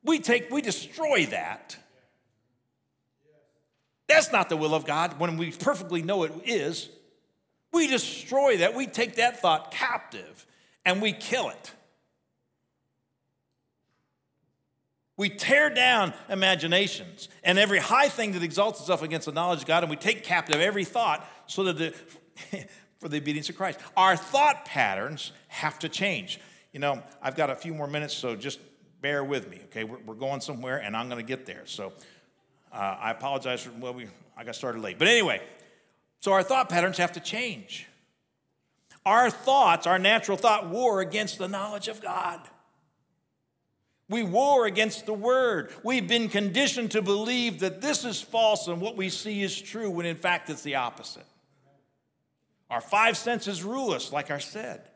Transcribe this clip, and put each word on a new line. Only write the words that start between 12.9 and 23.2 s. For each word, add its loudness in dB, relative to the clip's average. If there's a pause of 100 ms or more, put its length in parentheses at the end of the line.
We 0
tear 4
down 2 (140)
imaginations 0 (140)
and 4
every 4
high 4
thing -2
that -2
exalts 0
itself 0
against -4
the -6
knowledge 0
of -10
God, 4
and -4
we -4
take -2
captive 4
every 2
thought 0 (180)
so -2
that 0
the, -2 (580)
<laughs> -16
for -10
the -4
obedience -4